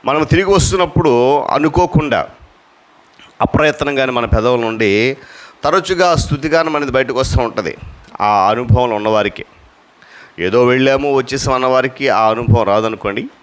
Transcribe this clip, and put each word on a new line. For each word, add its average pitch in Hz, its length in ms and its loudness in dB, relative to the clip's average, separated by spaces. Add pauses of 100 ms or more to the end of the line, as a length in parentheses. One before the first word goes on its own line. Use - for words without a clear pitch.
మనం 147 180 0
తిరిగి 185 300 2
వస్తున్నప్పుడు 156 840 2
అనుకోకుండా 147 880 0 (1120)
అప్రయత్నంగానే 139 720 0
మన 120 140 -2
పెదవుల 117 340 0
నుండి 113 580 0 (460)
తరచుగా 175 520 0
స్తుతిగానం 156 600 -2
అనేది 143 160 -2
బయటకు 127 280 -2
వస్తూ 131 240 0
ఉంటుంది. 107 340 -6 (440)
ఆ 101 280 2
అనుభవంలో 120 460 0
ఉన్నవారికి, 104 500 -2 (960)
ఏదో 101 260 2
వెళ్ళాము 135 480 2
వచ్చేసాం 131 400 -2
అన్నవారికి 127 560 0
ఆ 110 200 2
అనుభవం 113 340 2
రాదనుకోండి. 107 640 -2 (160)